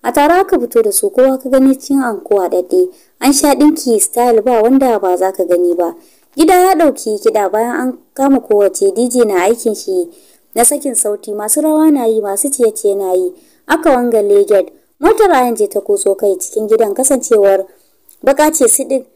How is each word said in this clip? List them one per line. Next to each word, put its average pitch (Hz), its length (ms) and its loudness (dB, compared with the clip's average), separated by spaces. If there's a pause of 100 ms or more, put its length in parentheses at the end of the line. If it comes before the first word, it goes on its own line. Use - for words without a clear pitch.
A - 100 -4
tare 302 260 4
aka 381 200 0
fito 240 240 0
da 208 80 0
su, 202 180 -2
kowa 262 320 0
ka 262 80 -10
gani 269 240 4
cikin 269 300 -2
anko 208 340 -2
haɗaɗɗe. 180 520 0 (300)
An 277 140 2
sha 277 240 2
ɗinki 294 420 0
style 233 440 0
ba 240 180 2
wanda 247 380 2
ba 185 180 0
za 190 160 -2
ka 190 100 -4
gani 175 300 0
ba. 170 220 -4 (420)
Gida 320 160 4
ya 370 240 4
ɗauki 269 400 0
kiɗa 214 340 0
bayan 233 300 -2
an 254 160 -6 (160)
kama 269 260 2
kowace, 202 540 0
D 233 160 -2
J 240 160 2
na 190 240 -2
aikin 233 260 -2
shi 180 320 -4 (460)
na 226 100 0
sakin 285 320 -4
sauti, 208 380 -6
masu 214 280 -4
rawa 311 300 2
na 262 140 0
yi, 220 160 0
masu 202 280 -4
ciye-ciye 214 460 -2
na 190 180 -4
yi. 185 200 -2 (340)
Aka 320 300 0
wangale 208 480 2
gate. 202 260 0 (280)
Motar 415 320 4
Ayan 247 240 2
ce 214 120 -2
ta 208 140 -4
kutso 196 360 0
kai 202 220 0
cikin - 300 -6
gidan, 220 240 2
kasancewar 214 720 0 (580)
baka 285 280 2
ce 294 140 0
siɗin 262 400 -2 (100)